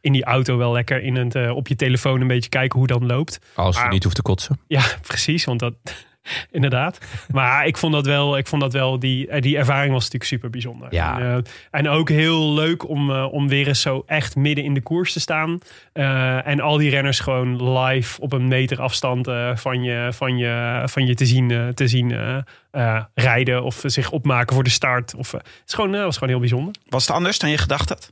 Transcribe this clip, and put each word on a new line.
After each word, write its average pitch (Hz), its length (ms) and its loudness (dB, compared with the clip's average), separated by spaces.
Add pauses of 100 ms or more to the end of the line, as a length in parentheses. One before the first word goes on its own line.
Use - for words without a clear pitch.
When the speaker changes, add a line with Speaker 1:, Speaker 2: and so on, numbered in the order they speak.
Speaker 1:
in 143 100 2
die 127 120 4
auto 127 340 2
wel 120 140 2
lekker 120 320 0
in 127 120 -2
het, 120 200 -2
eh, 123 200 0
op 139 120 -6
je 127 80 -2
telefoon 127 460 2
een 127 60 2
beetje 123 220 0
kijken 131 300 0
hoe 131 80 4
dat 123 160 2
loopt. 127 360 -2 (160)
Speaker 2:
Als 90 200 2
je 120 60 0
Speaker 1:
Maar 120 100 2
Speaker 2:
niet 95 120 2
hoeft 87 120 2
te - 60 0
kotsen. - 460 0
Speaker 1:
Ja, 135 160 4 (140)
<laughs> - 100 -18
precies, 151 380 -2
want 120 140 -2
dat, 120 140 -4 (480)
<laughs> - 300 -10
inderdaad. 139 460 0 (340)
Maar 135 360 2
ik 156 100 0
vond 160 160 0
dat 147 120 0
wel, 143 320 2
ik 135 100 -4
vond 143 140 0
dat 131 120 0
wel, 131 260 0
die, 131 280 -2
eh, 147 140 -2
die 143 160 2
ervaring 139 360 2
was 127 100 0
natuurlijk - 280 -6
super 120 180 -6
bijzonder. 120 440 -10
Speaker 2:
Ja. 82 260 0
Speaker 1:
En, 123 260 0
eh, - 340 -8
en 151 100 2
ook 156 200 2
heel 156 440 4
leuk 160 360 0
om, 143 220 0
eh, 131 220 -2
om 143 140 0
weer 139 200 2
eens 139 140 2
zo 135 240 -2
echt - 300 -2
midden 143 280 2
in 143 100 0
de 135 80 0
koers 170 320 -2
te 170 60 -4
staan. 160 380 -2 (360)
Eh, 131 540 0
en 143 120 0
al 151 180 2
die 147 120 4
renners 139 300 2
gewoon 127 600 0
live 127 420 0
op 135 120 -2
een 127 140 2
meter 131 340 2
afstand, 127 460 -2
eh, 120 280 -2
van 123 280 -2
je, 120 300 -2
van 127 240 -2
je, 120 480 -2
van 131 200 0
je 123 100 2
te 131 100 2
zien, 123 260 4
eh, 120 160 0
te 123 200 0
zien, 120 240 2
eh, 120 260 -4 (340)
eh, 113 320 0 (100)
rijden 123 500 2
of 123 220 -6
zich 135 260 -2
opmaken 127 440 0
voor 131 80 4
de 123 60 4
start. 123 460 0
Of, 117 180 -10
eh, - 60 -8
het - 100 -16 (160)
is - 80 -10
gewoon, 202 220 0
eh, 202 80 -2
was 170 100 -2
gewoon 131 160 -2
heel 127 100 2
bijzonder. 123 340 0 (160)
Speaker 3:
Was 131 180 0
het 160 80 0
anders 175 240 0
dan 151 100 0
je 151 80 2
gedacht - 320 0
had? - 220 -8